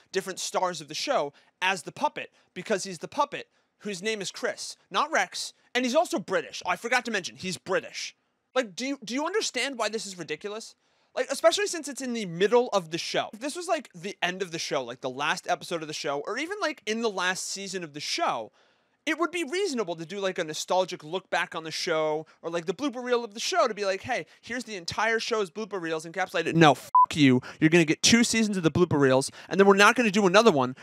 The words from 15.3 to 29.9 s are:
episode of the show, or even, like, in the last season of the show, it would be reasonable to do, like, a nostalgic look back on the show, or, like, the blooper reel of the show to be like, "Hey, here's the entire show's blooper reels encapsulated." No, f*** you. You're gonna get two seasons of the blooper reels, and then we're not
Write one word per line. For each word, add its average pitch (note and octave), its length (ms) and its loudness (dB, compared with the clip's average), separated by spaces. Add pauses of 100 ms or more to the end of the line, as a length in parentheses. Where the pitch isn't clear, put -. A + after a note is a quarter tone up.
episode E3+ 320 -4
of D#3 60 -10
the D3+ 80 -10
show, D3 320 -4
or G#3 100 -4
even, F4 240 -6
like, D#4 240 -4
in A3 160 -4
the A#3 80 0
last F#3 400 -4
season F#3+ 340 -8
of D3 120 -14
the D3 40 -10
show, D3 520 -4 (540)
it D4+ 140 -2
would E4 100 0
be E4+ 140 -4
reasonable C4 540 -4
to E3 60 -12
do, E3+ 160 -10
like, F#3+ 200 -2
a F3+ 40 -2
nostalgic F3 600 -2
look E3 260 -8
back F3 240 -2
on E3 100 -8
the D#3+ 60 -12
show, D#3 560 -2 (160)
or, E3 80 -10
like, E3+ 160 -4
the F#3+ 80 -4
blooper B3 300 -6
reel A#3+ 200 0
of G#3 120 -14
the A#3 40 -10
show D#4+ 280 2
to A3 80 -4
be G3+ 100 -4
like, F#3+ 160 -2
"Hey, A3 240 -6 (160)
here's A#3+ 220 -8
the A3 120 -12
entire A3 440 -2
show's G#3+ 320 -2
blooper G3+ 280 -8
reels D#3+ 280 -4
encapsulated." E3+ 480 -2
No, D#3+ 160 10
f*** - 180 -4 (240)
you. C3 260 6 (200)
You're D#3 100 4
gonna E3+ 160 6
get D3+ 160 0
two A#3 220 6
seasons A3 340 2
of F3+ 60 0
the D#3+ 80 4
blooper E3 280 2
reels, C3+ 300 4 (180)
and F3+ 120 2
then G3 80 8
we're G3 80 10
not G#3 200 10